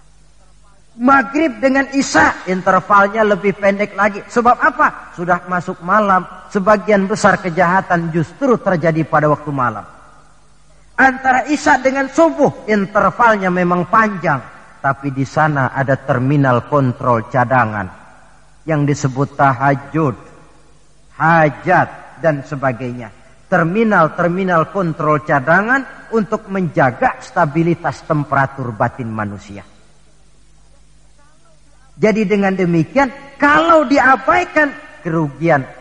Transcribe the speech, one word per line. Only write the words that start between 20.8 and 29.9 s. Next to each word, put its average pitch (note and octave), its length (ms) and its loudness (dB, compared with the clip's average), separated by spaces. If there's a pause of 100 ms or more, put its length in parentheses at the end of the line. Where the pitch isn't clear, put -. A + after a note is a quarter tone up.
hajat, D#3+ 1040 0
dan D3 240 -2
sebagainya. B2 680 -8 (340)
Terminal-terminal F3 1300 0
kontrol D#3 480 -2
cadangan F#3 880 -2
untuk A3 400 -4
menjaga E3+ 720 -2
stabilitas D#3+ 800 -2
temperatur C3+ 720 -4
batin A#2+ 320 -4
manusia. G2+ 560 -10 (2250)